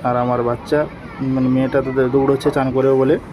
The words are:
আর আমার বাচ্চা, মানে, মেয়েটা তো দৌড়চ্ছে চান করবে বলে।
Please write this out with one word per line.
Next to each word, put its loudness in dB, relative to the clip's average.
আর 0
আমার 0
বাচ্চা, 0
মানে, 0
মেয়েটা 0
তো 0
দৌড়চ্ছে 2
চান 0
করবে 2
বলে। 2